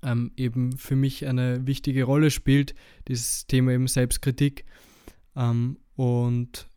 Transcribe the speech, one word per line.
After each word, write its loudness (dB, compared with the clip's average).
ähm, -2
eben -2
für -4
mich 0
eine 0
wichtige 0
Rolle 4
spielt, 2
dieses -4
Thema 2
eben 0
Selbstkritik. 0
Ähm, 0
und -2